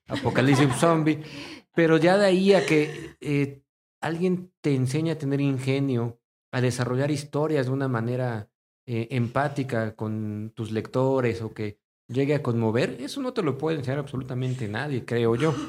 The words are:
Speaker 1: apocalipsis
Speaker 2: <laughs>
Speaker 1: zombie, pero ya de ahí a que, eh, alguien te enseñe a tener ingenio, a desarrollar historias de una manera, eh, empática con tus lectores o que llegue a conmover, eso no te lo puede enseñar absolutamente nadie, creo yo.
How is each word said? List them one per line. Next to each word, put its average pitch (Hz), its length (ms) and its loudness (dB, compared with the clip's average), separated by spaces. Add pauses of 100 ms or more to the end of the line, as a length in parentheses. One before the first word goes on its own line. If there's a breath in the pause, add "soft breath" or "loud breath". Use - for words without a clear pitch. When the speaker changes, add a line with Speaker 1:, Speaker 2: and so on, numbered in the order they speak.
Speaker 1:
apocalipsis 135 600 4
Speaker 2:
<laughs> 127 100 -2
Speaker 1:
zombie, 156 440 2 (520 loud breath)
pero 165 220 4
ya 170 220 6
de 202 80 4
ahí 190 280 6
a 180 120 4
que, 151 540 0
eh, 143 420 -2 (380)
alguien 175 600 -2
te 147 160 2
enseñe 139 340 0
a 151 80 -4
tener 139 220 -2
ingenio, 131 800 0 (320)
a 131 80 0
desarrollar 123 500 0
historias 147 560 -2
de 127 60 -2
una 135 160 -2
manera, 120 600 -4 (380)
eh, 117 240 -4
empática 127 880 -2
con 107 580 -6
tus 110 160 -6
lectores 123 720 0
o 110 100 -8
que 104 260 -8 (320)
llegue 139 260 0
a 147 60 -2
conmover, 117 580 0
eso 285 200 -8
no 254 140 -6
te 226 80 -4
lo 135 160 -2
puede 160 200 -2
enseñar 131 200 -4
absolutamente 127 680 -6
nadie, 123 360 -4
creo 117 300 2
yo. 147 180 2 (160)